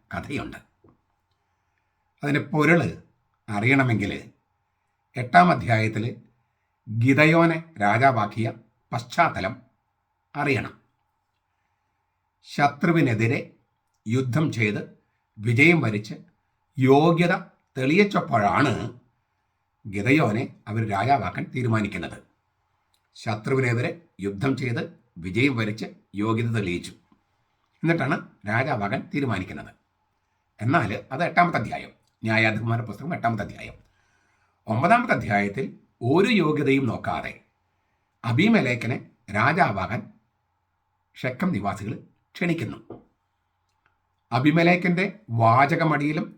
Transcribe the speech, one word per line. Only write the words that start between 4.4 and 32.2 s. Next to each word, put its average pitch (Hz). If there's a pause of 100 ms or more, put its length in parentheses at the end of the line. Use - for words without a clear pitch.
എട്ടാം 170
അധ്യായത്തില് 113 (760)
ഗിദയോനെ 156 (220)
രാജാവാക്കിയ 113 (440)
പശ്ചാത്തലം 160 (800)
അറിയണം. 139 (1700)
ശത്രുവിനെതിരെ 143 (640)
യുദ്ധം 131
ചെയ്ത് 107 (560)
വിജയം 131
വരിച്ച് 110 (640)
യോഗ്യത 160 (440)
തെളിയിച്ചപ്പോഴാണ് 135 (1120)
ഗിദയോനെ 113 (240)
അവർ 110
രാജാവാക്കാൻ 98 (120)
തീരുമാനിക്കുന്നത്. 107 (1000)
ശത്രുവിനെതിരെ 123 (300)
യുദ്ധം 123
ചെയ്ത് 123 (360)
വിജയം 95
വരിച്ച് 110 (280)
യോഗ്യത 113
തെളിയിച്ചു. 90 (880)
എന്നിട്ടാണ് 160 (300)
രാജാവാകാൻ 123
തീരുമാനിക്കുന്നത്. 107 (880)
എന്നാൽ 117 (200)
അത് 165
എട്ടാമത്തെ 170
അധ്യായം, - (320)